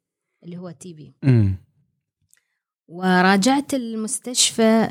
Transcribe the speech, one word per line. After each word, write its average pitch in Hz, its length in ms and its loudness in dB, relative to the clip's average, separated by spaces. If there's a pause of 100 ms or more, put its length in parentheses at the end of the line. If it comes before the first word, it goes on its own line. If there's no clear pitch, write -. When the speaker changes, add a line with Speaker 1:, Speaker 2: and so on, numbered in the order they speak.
(440)
Speaker 1:
اللي 175 140 -14
هو 180 120 -14
تي 180 220 -18
بي. 147 300 -20
Speaker 2:
مم. 110 340 0 (1300)
Speaker 1:
وراجعت 190 840 2
المستشفى، 226 1160 0